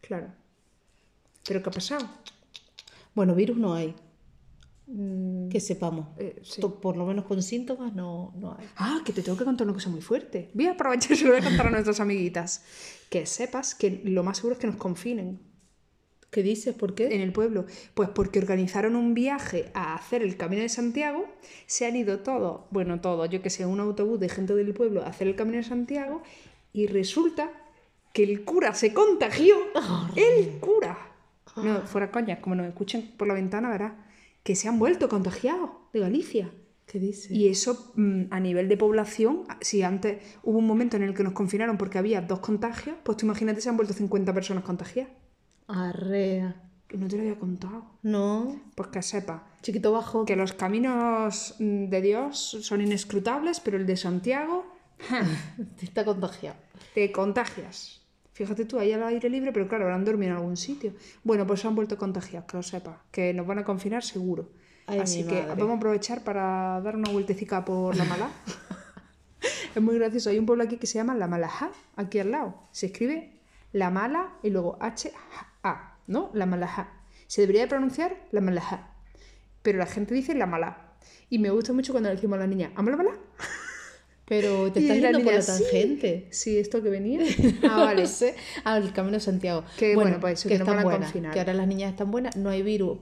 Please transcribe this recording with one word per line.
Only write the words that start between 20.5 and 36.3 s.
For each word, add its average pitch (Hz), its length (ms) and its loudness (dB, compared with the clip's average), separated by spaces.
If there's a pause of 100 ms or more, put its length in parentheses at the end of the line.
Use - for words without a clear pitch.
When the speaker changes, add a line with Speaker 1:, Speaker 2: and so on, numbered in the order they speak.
Speaker 1:
de 233 80 -2
Santiago. 285 560 -2 (400)
Se - 220 -2
han 233 80 -2
ido 202 240 0
todos, 202 420 -2 (100)
bueno, 180 300 0
todos, 170 280 0
yo 185 120 -4
que 190 80 -4
sé, 185 160 -4
un 190 140 0
autobús 208 400 0
de 185 100 0
gente 190 240 -2
del 202 200 2
pueblo 214 300 0
a - 40 -6
hacer 190 200 -2
el 196 80 0
Camino 226 220 -2
de 240 60 -2
Santiago. 277 580 -4 (520)
Y 208 140 0
resulta 294 640 0 (640)
que 208 100 6
el 202 200 0
cura 311 320 4
se 220 180 2
contagió. 359 600 8 (200)
Speaker 2:
Ah. 175 400 0
Speaker 1:
¡El 453 440 6
cura! 381 380 2 (580)
No, 214 220 0
Speaker 2:
Ah. 185 80 -2
Speaker 1:
fuera 202 260 -2
coña, 214 300 -2
como 185 140 -2
nos 180 120 0
escuchen 208 500 -6
por 208 120 0
la 202 40 2
ventana, 196 360 -2
verás 214 240 -4 (500)
que 190 120 0
se 214 120 -2
han 233 100 2
vuelto 285 300 4
contagiados 247 640 0 (240)
de 220 80 2
Galicia. 214 500 0 (340)